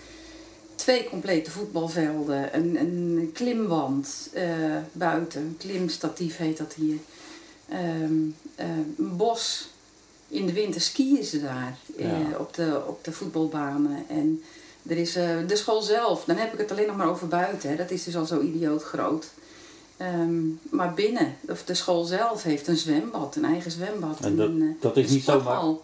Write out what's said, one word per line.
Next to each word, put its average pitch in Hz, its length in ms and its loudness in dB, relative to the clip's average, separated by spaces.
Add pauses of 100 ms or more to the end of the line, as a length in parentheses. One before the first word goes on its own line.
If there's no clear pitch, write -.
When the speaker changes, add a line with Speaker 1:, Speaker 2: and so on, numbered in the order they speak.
(760)
Speaker 1:
twee 247 340 2
complete 170 420 0
voetbalvelden, 156 1040 0
een, 170 240 2
een 170 520 2
klimwand, 165 1000 0
eh, 185 120 -2 (480)
buiten, 165 480 0
een 160 180 -6
klimstatief 175 800 -4
heet 160 200 0
dat 156 180 -8
hier. 156 220 0 (720)
Ehm, 160 460 -2 (400)
eh, 175 120 -6 (320)
een 185 180 -2
bos. 226 520 0 (600)
In 196 180 -2
de 170 60 2
winter 190 280 0
skiën 262 440 2
ze 147 180 -2
daar, 131 340 -4 (220)
eh, - 80 -2 (240)
Speaker 2:
Ja. 151 80 -4
Speaker 1:
op - 160 -8
de, 156 320 0
op - 180 -10
de 165 80 -6
voetbalbanen. 147 960 0
En 156 340 2 (460)
er 165 80 0
is, 170 200 0
eh, 170 200 2 (100)
de 196 100 2
school 214 260 2
zelf, 208 420 2
dan - 120 2
heb 220 160 -2
ik - 60 -6
het 208 120 -2
alleen 208 160 0
nog 202 100 -2
maar 185 140 2
over 175 180 -2
buiten, 175 420 0
hè. 151 60 0
Dat 175 140 -4
is 180 140 -4
dus 170 120 -6
al 160 100 0
zo 160 140 0
idioot 151 420 0
groot. - 440 -2 (680)
Ehm, 170 440 0 (300)
maar 175 240 2
binnen, 202 420 2 (120)
of - 160 -4
de 180 100 -2
school 175 300 2
zelf 208 380 0
heeft 151 240 0
een 170 100 4
zwembad, 151 600 0
een 151 80 2
eigen 175 260 2
zwembad 165 500 -4
Speaker 2:
En 135 40 -4
Speaker 1:
en 101 120 2
Speaker 2:
dat, 107 120 6
Speaker 1:
een, 160 140 2 (140)
eh, - 60 -16
Speaker 2:
dat 135 140 2
is 127 120 6
Speaker 1:
een 139 60 6
Speaker 2:
niet 135 100 4
zomaar, 139 180 6
Speaker 1:
sporthal. 156 420 0